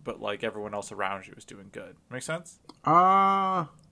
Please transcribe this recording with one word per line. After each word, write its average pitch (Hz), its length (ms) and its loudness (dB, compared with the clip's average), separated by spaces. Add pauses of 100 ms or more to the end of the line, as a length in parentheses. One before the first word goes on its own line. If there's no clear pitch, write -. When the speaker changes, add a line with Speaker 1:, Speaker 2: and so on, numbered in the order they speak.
Speaker 1:
but, - 160 -10
like, 104 240 -4
everyone 104 300 -6
else 101 180 -8
around 98 340 -4
you - 100 -20
is - 100 -20
doing 101 260 -18
good. 92 240 -14 (140)
Make 123 120 -10
sense? - 360 -10 (260)
Speaker 2:
Uh, 190 840 4 (240)